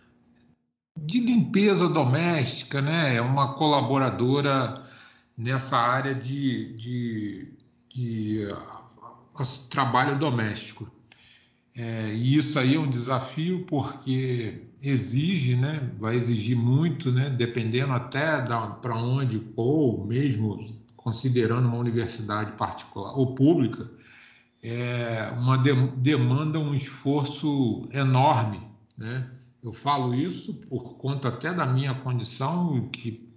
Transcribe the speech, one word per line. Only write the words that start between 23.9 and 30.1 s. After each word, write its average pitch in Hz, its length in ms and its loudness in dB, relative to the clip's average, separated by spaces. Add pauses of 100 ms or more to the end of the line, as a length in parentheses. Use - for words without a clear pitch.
é, 117 720 -4
uma 127 220 4
de-, 131 400 4
demanda 143 600 2
um 147 160 0
esforço 139 1160 0
enorme, 131 720 2 (340)
né? 123 360 -8 (320)
Eu 110 80 -10
falo 131 440 0